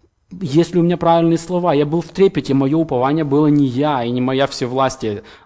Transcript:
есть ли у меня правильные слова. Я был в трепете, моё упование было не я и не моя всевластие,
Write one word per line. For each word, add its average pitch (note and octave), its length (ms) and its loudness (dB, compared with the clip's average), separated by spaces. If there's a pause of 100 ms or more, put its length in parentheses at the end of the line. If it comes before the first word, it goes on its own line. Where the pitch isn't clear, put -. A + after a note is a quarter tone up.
(420)
есть E3 320 0
ли F3 60 2
у - 20 4
меня F3 140 0
правильные E3 420 2
слова. F3 360 -2
Я C#3+ 120 2
был E3 140 -2
в - 80 -10
трепете, F#3 460 0
моё C3+ 240 0
упование D3+ 460 0
было D3 220 2
не D3 200 4
я C3 380 -2
и A#2+ 60 -4
не B2+ 100 -2
моя C3 260 0
всевластие, B2+ 760 -4 (240)